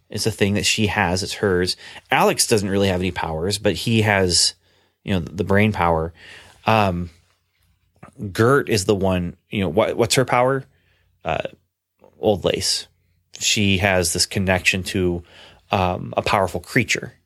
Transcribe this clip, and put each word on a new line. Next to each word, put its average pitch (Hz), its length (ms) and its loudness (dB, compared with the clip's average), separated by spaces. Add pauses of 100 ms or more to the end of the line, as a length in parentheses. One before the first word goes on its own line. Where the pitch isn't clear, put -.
(100)
it's - 160 -6
a 110 40 2
thing 101 240 0
that 92 120 0
she 110 200 0
has. 92 360 0
It's - 120 -8
hers. 92 420 0 (340)
Alex 160 360 2
doesn't 101 220 0
really 98 200 2
have 90 120 0
any 92 100 -2
powers, 85 480 -4
but 101 160 0
he 113 280 0
has, 98 520 2 (480)
you 98 120 -4
know, 90 60 0
the 82 240 -6
brain 101 280 4
power. 85 400 0 (540)
Um, 95 440 0 (1200)
Gert 120 360 2
is 101 160 0
the 107 100 2
one, 90 420 -2 (140)
you 110 100 -4
know, 92 80 0
what, 85 280 0
what's 107 200 0
her 127 80 2
power? 131 400 0 (600)
Uh, 82 180 -2 (800)
Old 104 240 0
Lace. - 420 -2 (520)
She 98 400 2
has 92 340 2
this - 140 0
connection 92 580 0
to, 87 380 -2 (480)
um, 92 460 -2
a - 60 0
powerful 95 380 0
creature. - 540 -4 (120)